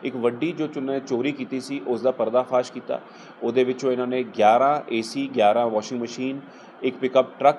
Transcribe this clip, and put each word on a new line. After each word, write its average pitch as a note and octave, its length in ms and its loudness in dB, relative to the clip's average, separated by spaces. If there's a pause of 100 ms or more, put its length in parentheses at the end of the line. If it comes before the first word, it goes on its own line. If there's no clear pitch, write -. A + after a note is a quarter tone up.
ਇੱਕ C3+ 120 -6
ਵੱਡੀ A#2+ 360 -2
ਜੋ D#3 160 -4
ਚੁ-, D3+ 140 -8
ਉਹਨਾਂ C3+ 120 -4
ਨੇ C3+ 140 -2
ਚੋਰੀ C3 240 0
ਕੀਤੀ C3 280 -6
ਸੀ, C#3 280 -8
ਉਸ A#2 140 -2
ਦਾ B2 100 2
ਪਰਦਾਫਾਸ਼ B2+ 600 0
ਕੀਤਾ। - 300 -8 (420)
ਉਹਦੇ A#2+ 200 2
ਵਿੱਚੋਂ B2+ 280 0
ਇਹਨਾਂ B2 160 -2
ਨੇ B2+ 160 -2
ਗਿਆਰਾਂ A#2+ 580 4 (100)
ਏ A#2 100 0
ਸੀ, C#3 340 -6
ਗਿਆਰਾਂ A#2 340 4
ਵਾਸ਼ਿੰਗ A2 320 -2
ਮਸ਼ੀਨ, B2+ 380 -6 (420)
ਇੱਕ B2+ 160 -2
ਪਿਕਅਪ C3 420 2
ਟਰੱਕ C#3+ 200 6